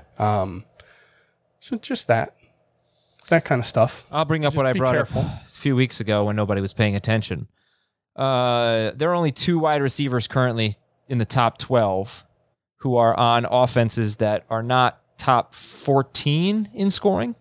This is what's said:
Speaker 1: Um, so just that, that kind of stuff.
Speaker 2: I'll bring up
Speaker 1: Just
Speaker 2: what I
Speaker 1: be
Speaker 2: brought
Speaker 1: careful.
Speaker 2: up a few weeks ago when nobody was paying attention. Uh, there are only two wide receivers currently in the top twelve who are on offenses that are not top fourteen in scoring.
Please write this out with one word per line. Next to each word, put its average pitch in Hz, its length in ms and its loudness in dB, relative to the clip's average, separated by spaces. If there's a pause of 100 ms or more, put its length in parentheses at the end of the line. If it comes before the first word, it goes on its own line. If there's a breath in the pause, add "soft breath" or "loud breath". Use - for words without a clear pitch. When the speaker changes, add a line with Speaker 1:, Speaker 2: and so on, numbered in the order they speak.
(200)
Speaker 1:
Um, 101 460 -2 (920 soft breath)
so - 180 -8
just - 320 -6
that, 113 260 0 (960)
that 165 140 4
kind 135 140 0
of 117 80 -4
stuff. - 460 0
Speaker 2:
I'll 151 140 -2
bring 156 200 0
up 143 60 2
Speaker 1:
Just 151 60 -4
Speaker 2:
what 135 100 2
I 127 60 2
Speaker 1:
be - 60 -2
Speaker 2:
brought 127 140 2
Speaker 1:
careful. 127 300 -2
Speaker 2:
up - 40 -2 (200)
a - 20 -20
few - 260 -2
weeks 123 240 0
ago 104 260 0
when 104 100 -2
nobody 101 260 0
was 98 120 -4
paying 104 220 0
attention. 110 520 -4 (680)
Uh, 120 760 0
there 151 160 -2
are 180 60 0
only 165 160 0
two 175 260 0
wide 151 240 2
receivers 131 460 -2
currently 113 500 0 (300)
in 131 100 -2
the 113 80 0
top 120 320 0
twelve 104 680 -2 (580)
who 127 160 0
are 113 200 4
on 117 320 4
offenses 117 680 2
that 107 320 0
are 113 120 -2
not 123 400 0 (160)
top - 380 2
fourteen 156 1200 -2
in 202 180 0
scoring. 202 500 0